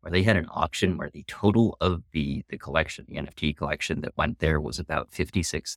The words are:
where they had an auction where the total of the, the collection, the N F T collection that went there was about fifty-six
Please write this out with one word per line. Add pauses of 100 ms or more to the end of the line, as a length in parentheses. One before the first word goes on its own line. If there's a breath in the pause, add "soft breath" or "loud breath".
where
they
had
an
auction
where
the
total
of
the,
the
collection,
the
N
F
T
collection
that
went
there
was
about
fifty-six